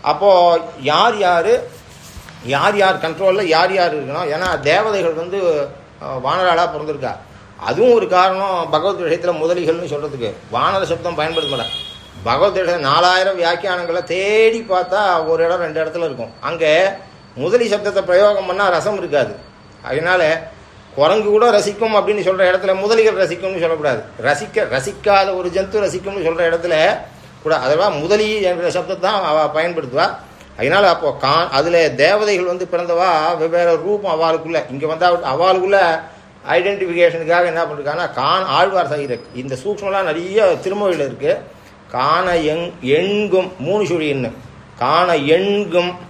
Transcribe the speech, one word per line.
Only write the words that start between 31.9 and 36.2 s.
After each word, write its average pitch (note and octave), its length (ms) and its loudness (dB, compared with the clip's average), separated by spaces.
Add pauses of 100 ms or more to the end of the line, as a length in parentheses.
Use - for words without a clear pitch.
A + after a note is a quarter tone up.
தேவதைகள் F#3 540 2
வந்து F3 280 -4
பிறந்தவா E3+ 640 0
வெவ்வேறு E3 400 2
ரூபம் F#3 440 -2
அவளுக்குள்ள. D#3+ 500 0
இங்க C#3 160 -6
வந்தா E3 260 2
அவளுக்குள்ள F3+ 880 2 (480)